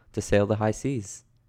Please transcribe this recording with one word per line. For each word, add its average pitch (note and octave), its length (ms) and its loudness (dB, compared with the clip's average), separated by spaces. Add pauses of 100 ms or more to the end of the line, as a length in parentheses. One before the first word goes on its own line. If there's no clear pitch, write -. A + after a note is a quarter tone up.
(120)
to G#2 100 -4
sail G2+ 240 4
the G#2+ 120 0
high G#2+ 140 0
seas. A#2 520 -6 (260)